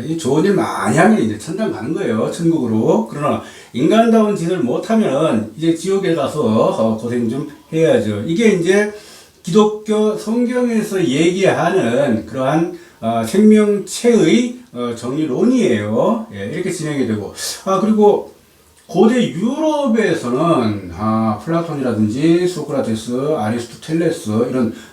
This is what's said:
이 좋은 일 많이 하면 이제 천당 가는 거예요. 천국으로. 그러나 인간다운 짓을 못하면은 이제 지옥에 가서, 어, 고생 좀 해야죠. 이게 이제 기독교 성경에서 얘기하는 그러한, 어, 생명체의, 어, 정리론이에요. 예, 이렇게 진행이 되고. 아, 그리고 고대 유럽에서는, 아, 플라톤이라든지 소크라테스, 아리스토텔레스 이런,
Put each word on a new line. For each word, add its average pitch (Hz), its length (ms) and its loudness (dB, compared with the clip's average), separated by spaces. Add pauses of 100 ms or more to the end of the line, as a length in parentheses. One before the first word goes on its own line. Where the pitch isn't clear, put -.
이 160 120 -4
좋은 151 280 0
일 202 80 2
많이 123 440 -2
하면 202 240 6
이제 107 160 -2
천당 190 340 -6
가는 113 220 -6
거예요. 113 380 -2
천국으로. 160 760 0
그러나 131 340 -4 (320)
인간다운 214 640 4
짓을 170 240 -2
못하면은 139 1000 0
이제 165 180 0
지옥에 180 400 -2
가서, 151 260 -2
어, 110 560 2
고생 120 300 -2
좀 135 220 -4 (240)
해야죠. 120 520 2
이게 196 280 2
이제 190 400 2 (500)
기독교 214 760 0
성경에서 226 840 -2
얘기하는 131 1200 2
그러한, 147 520 -2 (240)
어, 113 240 -2
생명체의, 208 1300 2 (140)
어, 120 220 -6
정리론이에요. 139 1400 0
예, 101 200 -8
이렇게 180 180 -4
진행이 143 360 -4
되고. 101 260 -4 (320)
아, 190 160 0
그리고 208 520 4 (540)
고대 220 440 4
유럽에서는, 170 1600 0
아, 110 480 -2
플라톤이라든지 151 1040 0
소크라테스, 135 880 -4
아리스토텔레스 117 1120 -2
이런, 123 240 -2 (200)